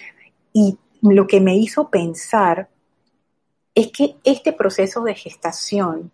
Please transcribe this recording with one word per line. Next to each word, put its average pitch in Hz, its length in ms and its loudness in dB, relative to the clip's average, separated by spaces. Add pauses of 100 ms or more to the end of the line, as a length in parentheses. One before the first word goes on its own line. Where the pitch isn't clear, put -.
(520)
Y 202 260 2 (240)
lo 196 240 6
que 196 140 4
me 185 160 2
hizo 226 340 -2
pensar 180 800 -2 (1040)
es 220 180 0
que 285 320 -4
este 277 280 0
proceso 196 500 -2
de 220 120 -4
gestación 170 1000 -8